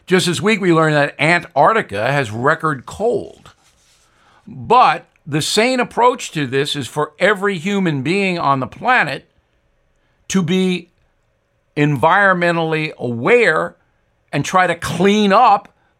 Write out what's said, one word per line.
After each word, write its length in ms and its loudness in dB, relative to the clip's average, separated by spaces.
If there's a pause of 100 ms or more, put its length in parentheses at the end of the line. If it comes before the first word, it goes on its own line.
just 200 2
this 140 -2
week, 200 0
we 120 2
learned 220 2
that 260 0
Antarctica 880 0
has 200 -2
record 560 -2
cold. 680 -8 (920)
But 600 0 (200)
the 160 -2
sane 380 0
approach 520 -2
to 140 -4
this 280 -2
is 140 -8
for 300 -6
every 400 0
human 440 -2
being 360 -2
on 220 -2
the 60 -6
planet 640 -4 (960)
to 140 0
be 480 -2 (840)
environmentally 1200 2
aware 800 0 (560)
and 120 -2
try 220 2
to 80 0
clean 580 0
up 360 4 (320)